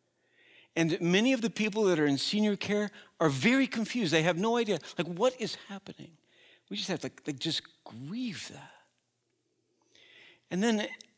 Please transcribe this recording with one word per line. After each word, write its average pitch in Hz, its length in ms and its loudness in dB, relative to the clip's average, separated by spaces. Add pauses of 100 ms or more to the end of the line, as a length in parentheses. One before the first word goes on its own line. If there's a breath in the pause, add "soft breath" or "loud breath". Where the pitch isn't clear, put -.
(760 soft breath)
And 165 260 2
many 196 320 4
of 254 80 0
the 214 80 2
people 214 360 0
that 175 140 4
are 151 60 4
in 143 120 2
senior 208 380 2
care 208 360 -2 (280 loud breath)
are 165 80 4
very 214 400 4
confused. 214 460 -2
They 156 100 4
have 170 140 2
no 226 180 0
idea, 208 240 0 (180 loud breath)
like, 165 100 -2
what 208 320 0
is 220 180 -6 (100)
happening? 190 440 -16 (580 soft breath)
We 202 80 -8
just - 100 -6
have 175 140 -4
to, 170 100 -6 (160)
like, 139 120 -6
just 160 220 -2 (220)
grieve 151 720 -8
that. - 180 -20 (1800 soft breath)
And 180 140 0
then 214 240 2 (300)